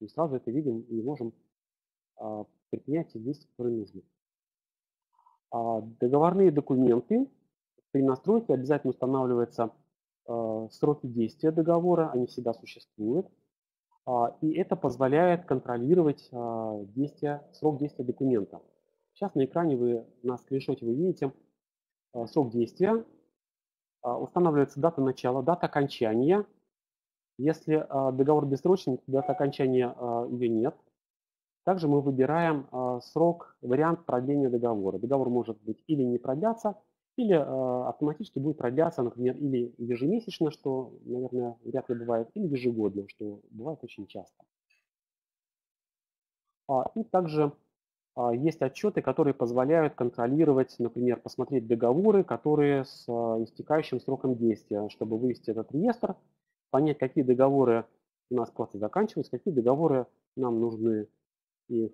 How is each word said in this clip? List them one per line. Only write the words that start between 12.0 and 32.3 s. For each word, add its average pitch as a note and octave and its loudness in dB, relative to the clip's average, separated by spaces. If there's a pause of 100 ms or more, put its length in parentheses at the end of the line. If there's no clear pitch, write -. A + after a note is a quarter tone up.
они B2 0
всегда A#2+ -4
существуют. - -6 (800)
А, A#2+ 0
и D#3+ 0
это F#3+ -2
позволяет D3+ 2
контролировать, C#3 0
а, A2+ -6 (120)
действия, D3 -6 (120)
срок D3+ -2
действия C#3+ -6
документа. A#2+ -2 (520)
Сейчас - -6
на C3+ 2
экране D#3 0
вы, A#2+ -2 (180)
на B2 -4
скриншоте C3+ -6
вы A#2 0
видите, D3+ -2 (800)
а, A#2 -6
срок C3+ 0
действия, F3+ 0 (1000)
а, A#2+ -4
устанавливается C#3+ 0
дата C#3+ 0
начала, C3 -2
дата E3 0
окончания. C#3 2 (920)
Если, D#3 0
а, C3+ 0
договор C#3+ 4
бессрочный, C#3 0
то - -12
дата C3+ 0
окончания, C3 0
а, A#2+ -4
ее B2 -2
нет. A2+ 0 (880)
Также F3 0
мы C#3+ 4
выбираем, C#3+ 2